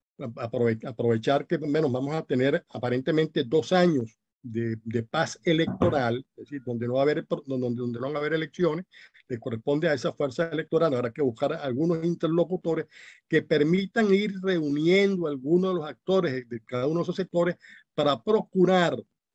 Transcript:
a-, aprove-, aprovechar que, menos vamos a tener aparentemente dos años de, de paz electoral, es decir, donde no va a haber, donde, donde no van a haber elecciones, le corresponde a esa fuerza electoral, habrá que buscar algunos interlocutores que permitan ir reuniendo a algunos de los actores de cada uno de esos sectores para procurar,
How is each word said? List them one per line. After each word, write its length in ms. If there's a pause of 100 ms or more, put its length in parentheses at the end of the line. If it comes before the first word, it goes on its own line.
(200)
a-, 60
aprove-, 600
aprovechar 640
que, 100
menos 320
vamos 240
a 100
tener 440
aparentemente 800
dos 260
años 480 (220)
de, 420
de 200
paz 420
electoral, 800 (100)
es 100
decir, 200
donde 220
no 80
va 40
a 40
haber, 220
donde, 480
donde 260
no 80
van 100
a 20
haber 140
elecciones, 520 (440)
le 100
corresponde 480
a 60
esa 180
fuerza 380
electoral, 440
habrá 180
que 100
buscar 320
algunos 500
interlocutores 840 (420)
que 140
permitan 680
ir 280
reuniendo 840
a 40
algunos 420
de 60
los 100
actores 600
de 160
cada 200
uno 140
de 40
esos 120
sectores 400 (400)
para 260
procurar, 800 (340)